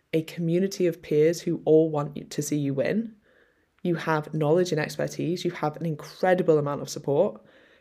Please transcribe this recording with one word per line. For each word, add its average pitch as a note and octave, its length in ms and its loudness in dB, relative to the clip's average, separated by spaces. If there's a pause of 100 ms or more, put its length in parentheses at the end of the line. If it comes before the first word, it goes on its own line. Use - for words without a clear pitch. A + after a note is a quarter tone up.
(120)
a D#3+ 100 0
community F3 640 -2
of E3 160 -2
peers D#3+ 380 2
who E3 240 -4
all D#3 260 6
want D3 260 -4
you - 80 -10
to - 180 -6
see D3 140 -4
you C#3 180 -2
win. G3 400 -2 (680)
You F3 140 0
have D3+ 360 -2
knowledge D#3+ 400 2
and D3+ 80 0
expertise. D3 640 -4
You E3+ 80 0
have D3+ 240 -4
an E3+ 100 -6
incredible E3 720 2
amount C#3+ 240 -2
of C#3 60 -10
support. D#3+ 520 0 (400)